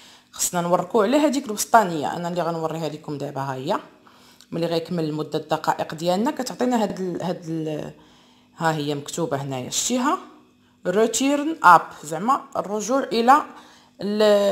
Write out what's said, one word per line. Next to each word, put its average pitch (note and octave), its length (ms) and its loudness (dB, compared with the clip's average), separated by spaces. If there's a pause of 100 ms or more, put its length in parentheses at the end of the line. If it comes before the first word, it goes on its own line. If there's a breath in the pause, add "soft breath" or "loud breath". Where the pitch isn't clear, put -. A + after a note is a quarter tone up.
(320 loud breath)
خصنا - 300 -4
نوركوا F3+ 420 2
على B3 140 2
هذيك C#4+ 280 0
الوسطانية F3+ 720 2
أنا F3 120 -6
اللي F3 140 -4
غنوريها D#3+ 480 -4
لكم D3+ 280 -10
دابا. C#3+ 240 -6
ها C3+ 120 -4
هي D3 260 -4 (720 soft breath)
ملي E3+ 140 -2
غيكمل E3 380 -2
المدة D3+ 360 -4
الدقائق - 540 -4
ديالنا F3+ 380 0
كتعطينا B3 520 -2
هاد F#3+ 160 -4
ال-، F#3 220 -6
هاد E3+ 260 -6
ال-، D#3 440 -6 (680 soft breath)
ها D#3+ 180 0
هي D3 200 -4
مكتوبة C#3+ 420 -4
هنايا، C3+ 320 -6
شتيها؟ B3+ 480 0 (720 soft breath)
Return C4+ 760 0
app، E3 400 8
زعما F3+ 380 -2 (120)
الرجوع G#3+ 480 -2
إلى A#3 300 4 (680 loud breath)
ال-، G#3 200 0 (300)